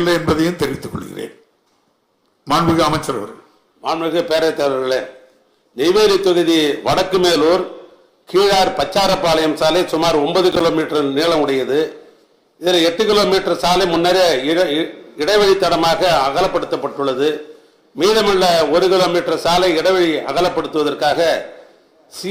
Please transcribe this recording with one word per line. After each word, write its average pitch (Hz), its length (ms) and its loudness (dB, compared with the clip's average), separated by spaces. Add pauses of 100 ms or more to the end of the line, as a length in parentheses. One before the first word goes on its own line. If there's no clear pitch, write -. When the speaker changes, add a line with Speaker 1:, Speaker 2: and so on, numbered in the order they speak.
Speaker 1:
இல்லை 170 180 0
என்பதையும் 160 420 -2
தெரிவித்துக் 131 340 -6
கொள்கிறேன். - 380 -12 (1160)
மாண்புமிகு 165 380 2
அமைச்சர் 147 320 -4
அவர்கள். 107 200 -14 (440)
Speaker 2:
மாண்புமிகு 165 380 -2 (100)
பேரவைத் 156 280 0
தலைவர்களே, 131 400 -2 (800)
நெய்வேலி 196 380 4 (100)
தொகுதி 170 300 2 (300)
வடக்கு 185 360 0
மேலூர் 165 400 2 (680)
கீழார் 190 460 2
பச்சாரப்பாளையம் 160 840 0
சாலை 160 200 2 (120)
சுமார் 160 320 2
ஒன்பது 180 220 2 (100)
கிலோமீட்டர் 156 600 0
நீளம் 165 260 0
உடையது. 131 360 0 (800)
இதில் 170 280 2
எட்டு 170 220 -2
கிலோமீட்டர் 190 540 0
சாலை 180 280 2
முன்னரே 175 360 2 (220)
இட-, 175 280 0
இ-, 165 100 -4 (340)
இடைவழி 196 320 2 (100)
தடமாக 165 360 0 (280)
அகலப்படுத்தப்பட்டுள்ளது. 143 1000 -2 (720)
மீதமுள்ள 202 440 2 (300)
ஒரு 185 180 4
கிலோமீட்டர் 175 520 0
சாலை 180 240 2 (120)
இடைவெளி 180 300 2 (200)
அகலப்படுத்துவதற்காக 147 880 -2 (960)
சி 180 140 -10